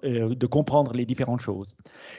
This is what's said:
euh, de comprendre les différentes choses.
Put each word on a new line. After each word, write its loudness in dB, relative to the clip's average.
euh, 0
de 0
comprendre 2
les -2
différentes -2
choses. -6